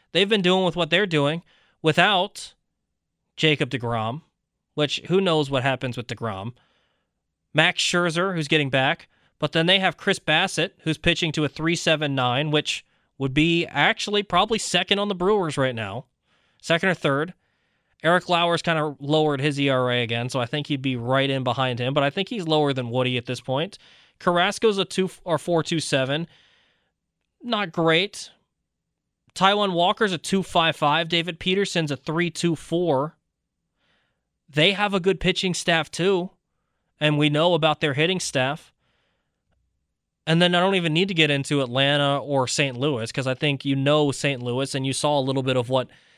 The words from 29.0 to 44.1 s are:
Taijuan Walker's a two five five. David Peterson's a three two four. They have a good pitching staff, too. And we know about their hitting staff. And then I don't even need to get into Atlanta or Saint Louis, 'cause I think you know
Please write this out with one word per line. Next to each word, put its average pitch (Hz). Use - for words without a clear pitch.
Taijuan 196
Walker's 190
a 165
two 190
five 165
five. 160
David 170
Peterson's 185
a 175
three 170
two 165
four. 160
They 151
have 202
a 196
good 190
pitching 180
staff, 165
too. 185
And 151
we 151
know 160
about 156
their 147
hitting 165
staff. 139
And 165
then 175
I 175
don't 190
even 170
need 180
to 202
get 156
into 139
Atlanta 139
or 127
Saint 139
Louis, 123
'cause 131
I 131
think 139
you 139
know 143